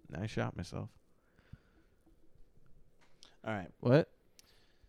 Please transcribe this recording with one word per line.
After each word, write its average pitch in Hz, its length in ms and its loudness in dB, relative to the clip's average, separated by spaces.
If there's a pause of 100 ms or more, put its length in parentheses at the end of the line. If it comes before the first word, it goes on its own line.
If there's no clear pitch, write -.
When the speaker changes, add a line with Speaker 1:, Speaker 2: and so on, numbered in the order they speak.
(160)
Speaker 1:
I 98 100 -2
shot 113 300 -2
myself. 98 320 -6 (2500)
Speaker 2:
All 110 100 -2
right. 95 160 -4 (100)
Speaker 1:
What? 131 280 8 (800)